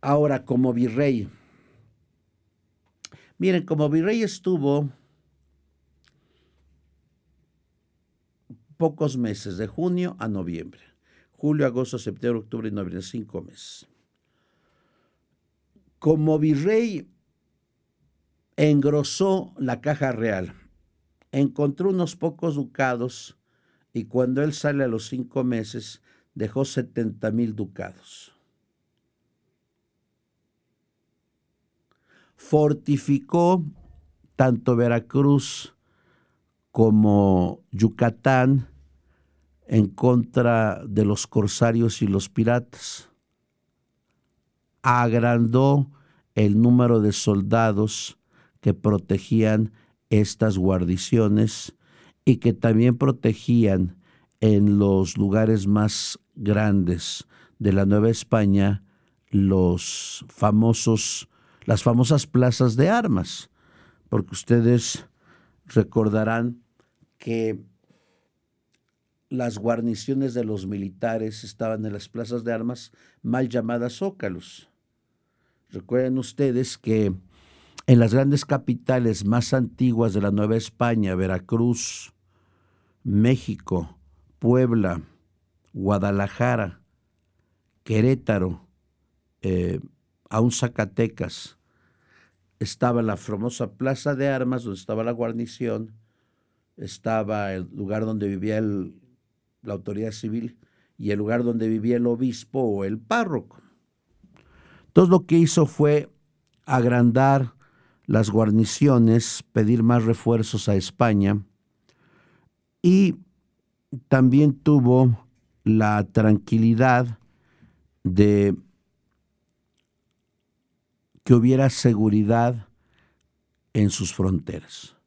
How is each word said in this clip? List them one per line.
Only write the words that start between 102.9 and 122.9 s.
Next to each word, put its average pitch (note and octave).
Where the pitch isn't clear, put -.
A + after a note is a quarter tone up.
párroco. F3
Entonces, F3
lo F3
que E3
hizo E3
fue D3
agrandar B2
las A2
guarniciones, A2+
pedir A2+
más A#2+
refuerzos A2+
a G#2
España G2+
y F#3
también C3+
tuvo B2+
la G#2+
tranquilidad A2+
de G2+
que C3
hubiera C3
seguridad A2